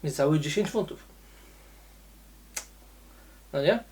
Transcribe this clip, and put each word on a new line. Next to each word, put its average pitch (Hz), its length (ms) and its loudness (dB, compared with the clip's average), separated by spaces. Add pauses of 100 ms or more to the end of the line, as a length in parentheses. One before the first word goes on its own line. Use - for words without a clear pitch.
niecałe 147 360 2
dziesięć 151 300 -2
funtów. - 340 -4 (2500)
No 139 100 -2
nie? 226 300 4